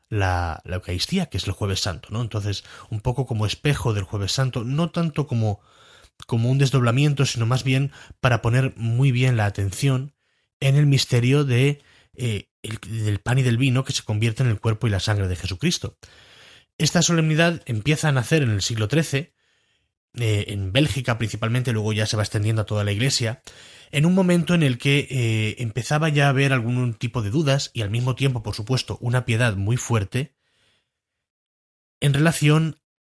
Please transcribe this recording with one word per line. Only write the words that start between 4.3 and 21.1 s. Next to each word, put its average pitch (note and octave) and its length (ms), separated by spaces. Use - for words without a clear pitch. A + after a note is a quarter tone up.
Santo, B2+ 320
no D3+ 260
tanto E3 340
como, A2 360
como A#2 240
un C3+ 60
desdoblamiento, C3+ 680
sino A#2 200
más B2 180
bien C3+ 300
para B2 220
poner B2 340
muy A#2+ 380
bien B2+ 240
la G#2 80
atención B2+ 680
en C3+ 160
el D3 100
misterio C3+ 600
de, C#3 360
eh, A2+ 360
el, A2 180
del G#2 140
pan B2+ 200
y C3 40
del A#2 140
vino C3 280
que - 80
se - 100
convierte A2+ 400
en B2+ 60
el G#2+ 100
cuerpo A2 280
y - 20
la G2 100
sangre G2+ 300
de F2 80
Jesucristo. - 600
Esta E3+ 240
solemnidad D#3+ 680
empieza D3 420
a - 20
nacer C#3 320
en A#2+ 60
el G2+ 120
siglo A2 280
trece, D3 440
eh, G#2+ 300
en G2 240
Bélgica B2+ 460